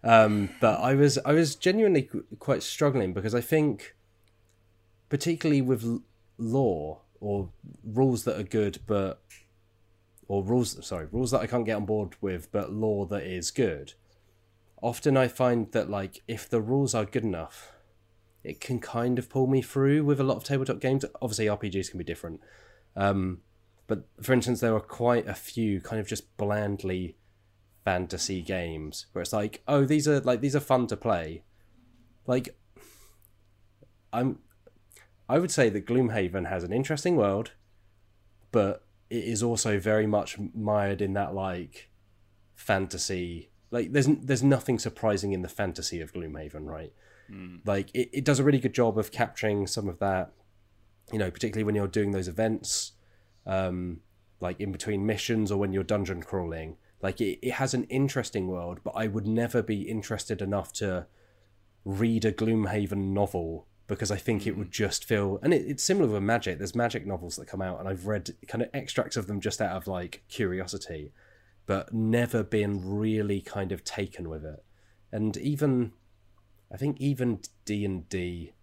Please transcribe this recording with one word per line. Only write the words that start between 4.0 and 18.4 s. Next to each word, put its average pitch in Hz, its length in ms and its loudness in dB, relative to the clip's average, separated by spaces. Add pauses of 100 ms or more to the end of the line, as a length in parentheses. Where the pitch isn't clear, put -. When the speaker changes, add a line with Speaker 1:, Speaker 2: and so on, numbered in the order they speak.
Speaker 1:
particularly 147 520 2
with 123 220 2
l-, 117 180 -2 (380)
lore 110 640 0 (180)
or 101 300 -2 (340)
rules 120 400 2
that - 160 -2
are 104 40 -4
good, 101 440 0
but 98 340 0 (1040)
or 101 160 0
rules, 117 400 0
sorry, 80 280 -8
rules 120 180 0
that 127 120 2
I 113 40 0
can't 117 200 0
get 110 100 0
on 104 100 -2
board 104 340 -2
with, 92 320 -4
but 101 200 -2
lore 107 360 0
that 95 160 -4
is 90 280 -6
good. 80 420 -2 (880)
Often 135 360 2
I 127 100 6
find 120 460 2
that, 107 140 2
like, 98 400 -6
if 113 220 -8
the 113 120 2
rules 131 340 2
are 107 100 2
good 113 180 -2
enough, 82 500 -6 (680)